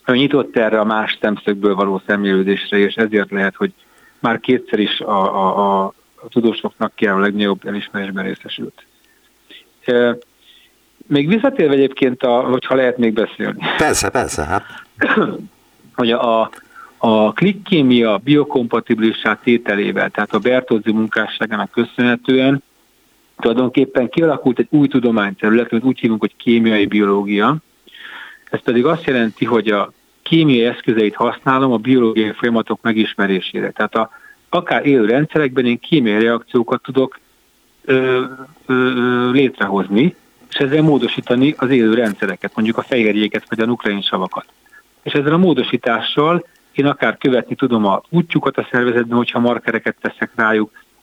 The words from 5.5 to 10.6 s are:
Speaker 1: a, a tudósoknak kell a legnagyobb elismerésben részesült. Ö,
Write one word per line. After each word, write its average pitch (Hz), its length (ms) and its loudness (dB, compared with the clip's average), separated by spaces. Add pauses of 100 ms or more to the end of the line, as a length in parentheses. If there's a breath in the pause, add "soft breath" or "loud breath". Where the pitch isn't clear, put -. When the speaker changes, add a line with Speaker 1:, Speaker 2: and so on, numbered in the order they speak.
Speaker 1:
a, 196 360 0 (220)
a - 140 -20
tudósoknak 110 680 -2
kell 104 200 0
a 95 40 0
legnagyobb 101 460 0
elismerésben 98 600 -8
részesült. - 600 -12 (1000 loud breath)
Ö, 120 260 2 (960 soft breath)